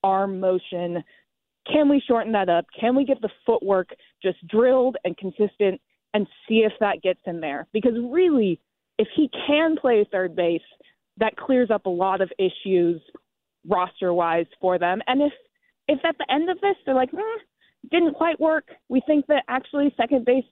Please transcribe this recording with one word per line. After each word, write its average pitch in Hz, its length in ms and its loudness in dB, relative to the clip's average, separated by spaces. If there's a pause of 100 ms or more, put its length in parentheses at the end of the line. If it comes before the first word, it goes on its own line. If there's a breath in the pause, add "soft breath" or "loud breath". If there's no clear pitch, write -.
arm 196 360 0
motion. 180 640 -4 (680 soft breath)
Can 294 180 2
we 285 100 4
shorten 226 340 -2
that 196 160 0
up? 170 160 2 (140)
Can 240 160 0
we 277 100 2
get 269 160 -2
the 214 80 -4 (160)
footwork 196 440 0 (320 soft breath)
just 185 260 -6
drilled 247 560 2
and 170 140 -6
consistent 190 640 -2 (340)
and 208 140 -2 (200)
see 220 160 4
if 214 160 0
that 202 220 -2
gets 185 220 -2
him 170 180 -8
there? 151 300 -6
Because 220 220 0 (180)
really, 277 480 2 (380)
if 214 180 0
he 302 140 2 (180)
can 311 280 2
play 233 360 2
third 185 240 -4
base, 170 260 0 (560 soft breath)
that 220 200 -2
clears 247 340 0
up 208 140 -2
a 196 40 -2
lot 185 320 -2
of 185 160 -2
issues 175 640 0 (680)
roster-wise 175 760 -2 (140)
for 185 180 0
them. 175 300 -2
And 262 140 0
if, 294 120 0 (540)
if 277 180 -2
at 330 120 -2
the - 140 -6
end 330 180 0
of 359 120 -4
this, 403 140 0 (100)
they're 269 100 0
like, 254 160 0
"Hmm, 440 280 -6 (500)
didn't 330 260 2
quite 330 240 -2
work. 311 300 0 (200)
We 254 160 2
think 302 220 2
that 294 200 2
actually 277 500 -2
second 240 280 0
base 247 260 2